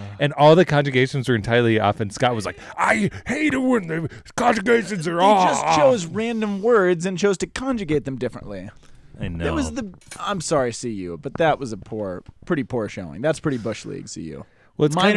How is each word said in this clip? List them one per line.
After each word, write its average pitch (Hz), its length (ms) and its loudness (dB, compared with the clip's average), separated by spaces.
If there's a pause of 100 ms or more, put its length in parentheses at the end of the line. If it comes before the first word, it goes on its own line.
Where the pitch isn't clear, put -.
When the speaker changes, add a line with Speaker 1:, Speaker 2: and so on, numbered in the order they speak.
(200)
Speaker 1:
and 147 140 0
all 151 200 8
the 175 120 8
conjugations 135 600 2
were 127 80 4
entirely 117 460 4
off. 104 200 2
And 104 120 -6
Scott 123 220 0
was 107 100 -4
like, - 140 -8 (180)
"I 208 340 0 (160)
hate 294 280 -2
it 262 40 -2
when 247 280 0
the 160 240 -6 (260)
conjugations 220 720 0
are 170 80 -2
Speaker 2:
They 170 60 2
Speaker 1:
off." 190 260 6 (160)
Speaker 2:
just 160 140 4
chose 175 260 6
random 214 560 -4
words 185 460 4
and 185 120 -4
chose 202 200 2
to - 80 -4
conjugate 208 580 -4
them 135 120 -8
differently. 104 520 -8 (500)
Speaker 1:
I 104 100 -6
know. 85 160 -6
Speaker 2:
That 82 100 -2
was 247 180 -2
the, 214 220 -8 (240)
I'm 185 240 -6
sorry, 131 320 0
C 123 160 -8
U, 90 260 -8
but 120 220 -12
that 156 200 2
was 123 140 -8
a 101 60 -10
poor, 98 440 -8 (220)
pretty 151 200 -2
poor 107 260 -4
showing. 90 320 -12
That's 156 180 0
pretty 139 180 -2
bush 107 280 -8
league, 92 220 -12
C - 120 -14 (120)
U. 69 120 -14 (320)
Speaker 1:
Well, - 80 2
it's 151 120 2
Speaker 2:
Minor 190 200 4